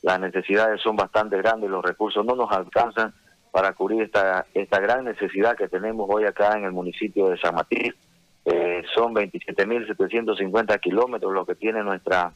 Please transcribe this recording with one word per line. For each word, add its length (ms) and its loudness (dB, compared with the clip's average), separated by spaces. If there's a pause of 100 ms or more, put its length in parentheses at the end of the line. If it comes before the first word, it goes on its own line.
las 160 2
necesidades 600 0
son 140 0
bastante 420 0
grandes, 320 0
los 140 -2
recursos 420 -2
no 100 0
nos 160 0
alcanzan 640 0 (380)
para 220 2
cubrir 300 0
esta, 500 2
esta 260 0
gran 240 2
necesidad 540 0
que 100 -2
tenemos 420 -4
hoy 160 2
acá 320 2
en 60 -4
el 80 -4
municipio 560 -2
de 120 2
San 160 0
Matías. 400 -2 (500)
Eh, 380 0 (120)
son 180 2
veintisiete 520 -2
mil 200 -2
setecientos 520 -2
cincuenta 400 0
kilómetros 560 0
lo 120 -2
que 100 -4
tiene 280 -2
nuestra 520 -2